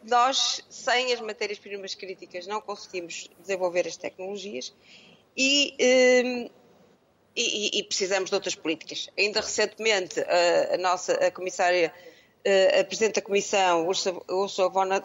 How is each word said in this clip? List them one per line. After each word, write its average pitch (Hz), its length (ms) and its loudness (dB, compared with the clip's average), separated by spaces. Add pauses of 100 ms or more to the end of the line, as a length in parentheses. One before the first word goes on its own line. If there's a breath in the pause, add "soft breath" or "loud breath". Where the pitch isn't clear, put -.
nós, 240 600 2
sem 247 440 -2
as 233 80 -2
matérias-primas 202 720 -8
críticas, 180 520 -14
não 208 140 -6
conseguimos 185 720 -10 (100)
desenvolver 180 460 -2
as 165 100 -10
tecnologias 196 800 -10 (640 loud breath)
e, 277 420 2
eh, 247 720 4 (840)
e, 214 420 -2
e, - 20 -2
e 202 60 -2
precisamos 190 440 -4
de - 60 -2
outras 185 200 -4
políticas. - 540 -8 (100)
Ainda 208 220 0
recentemente, 208 800 -2
a, 170 540 2
a 165 40 2
nossa, 180 360 0
a 180 160 2
comissária, 180 640 0 (520 loud breath)
eh, 190 360 6
a 185 40 4
Presidente 196 320 -2
da 208 60 0
Comissão, 190 640 2
Ursula, 180 320 -2 (100)
Ursula 190 380 0
von, 190 200 2 (160)